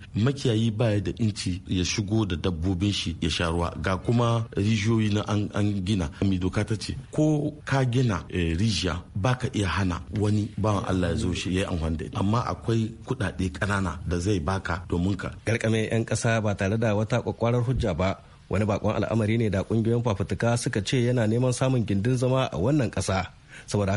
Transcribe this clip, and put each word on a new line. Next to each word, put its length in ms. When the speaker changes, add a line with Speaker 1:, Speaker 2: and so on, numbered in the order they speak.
Speaker 1:
Makiyayi 600
baya 240
da 200
inci 480
ya 160
shigo 400
da 120
dabbobin 560
shi 280
ya 100
sha 200
ruwa. 300
Ga 160
kuma 500
rijiyoyi 560
na 160
an, 260
an 300
gina. 240
Mai 140
doka 260
ta 120
ce, 200
ko 400
ka 200
gina, 460
eh, 260
rijiya, 460
baka 380
iya 160
hana 320
wani 360
bawan 320
Allah 240
ya 40
zo 180
shi 220
ya 40
yi 60
amfani 300
da 80
ita. 160
Amma 240
akwai 480
kuɗaɗe 480
ƙanana 560
da 100
zai 220
baka 480
domin 280
ka. 140
Speaker 2:
Garkame 480
'yan 140
ƙasa 360
ba 120
tare 240
da 160
wata 280
kwakwarar 440
hujja 300
ba, 240
wani 160
bakon 300
al'amari 440
ne 120
da 140
kungiyoyin 420
fafutuka 500
suka 240
ce 220
yana 240
neman 260
samun 300
gindin 340
zama 300
a 100
wannan 380
ƙasa. 320
Saboda 300